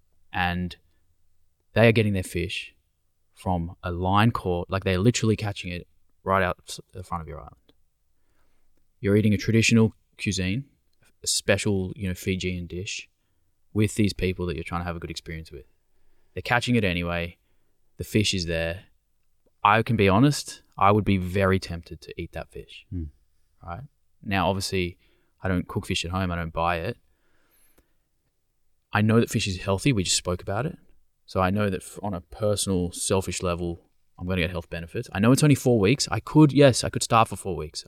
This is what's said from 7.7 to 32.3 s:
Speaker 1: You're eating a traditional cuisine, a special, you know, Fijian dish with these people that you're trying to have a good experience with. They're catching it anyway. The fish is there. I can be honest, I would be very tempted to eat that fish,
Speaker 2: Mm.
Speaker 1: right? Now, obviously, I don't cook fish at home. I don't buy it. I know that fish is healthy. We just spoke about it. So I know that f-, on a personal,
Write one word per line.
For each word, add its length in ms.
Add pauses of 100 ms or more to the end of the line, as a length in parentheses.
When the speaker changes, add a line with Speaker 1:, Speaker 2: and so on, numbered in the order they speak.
Speaker 1:
You're 160
eating 180
a 40
traditional 560 (280)
cuisine, 420 (580)
a 40
special, 720
you 120
know, 60
Fijian 520
dish 420 (640)
with 220
these 180
people 320
that 100
you're 80
trying 160
to 60
have 100
a 20
good 120
experience 420
with. 140 (680)
They're 80
catching 340
it 80
anyway. 520 (600)
The 60
fish 280
is 140
there. 380 (800)
I 200
can 140
be 120
honest, 540 (160)
I 140
would 120
be 140
very 400
tempted 420
to 200
eat 120
that 180
fish, 420
Speaker 2:
Mm. 160 (540)
Speaker 1:
right? 200 (400)
Now, 260
obviously, 480 (460)
I 60
don't 200
cook 180
fish 200
at 40
home. 220
I 40
don't 180
buy 240
it. 180 (2000)
I 80
know 180
that 100
fish 160
is 120
healthy. 340
We 120
just 120
spoke 240
about 240
it. 140 (480)
So 140
I 100
know 180
that 140
f-, 200
on 120
a 60
personal, 720